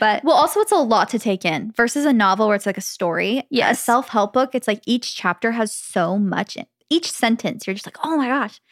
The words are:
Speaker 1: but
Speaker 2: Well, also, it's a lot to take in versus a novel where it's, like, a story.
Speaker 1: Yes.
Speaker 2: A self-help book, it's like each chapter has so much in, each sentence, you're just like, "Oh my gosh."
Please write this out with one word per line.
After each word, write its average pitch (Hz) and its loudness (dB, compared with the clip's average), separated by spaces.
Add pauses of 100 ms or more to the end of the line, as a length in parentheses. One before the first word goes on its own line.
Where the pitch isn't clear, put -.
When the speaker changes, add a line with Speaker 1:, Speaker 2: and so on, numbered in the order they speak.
Speaker 1:
but 214 2
Speaker 2:
Well, 311 4
also, 330 4
it's 415 0
a 415 6
lot 220 2
to 240 -2
take 196 -2
in 170 -4
versus 240 2
a 294 4
novel 208 4
where 208 4
it's, 202 -6
like, 196 -2
a 190 -8
story. 185 -2
Speaker 1:
Yes. 240 2
Speaker 2:
A - -8
self-help 233 0
book, 262 0
it's 247 -6
like 214 -2
each 240 -2
chapter 202 -2
has 226 -2
so 180 -2
much 196 -2
in, - -12 (240)
each 339 0
sentence, - -2
you're 190 -4
just 202 -14
like, - -18
"Oh 320 -2
my 269 0
gosh." 247 -4 (120)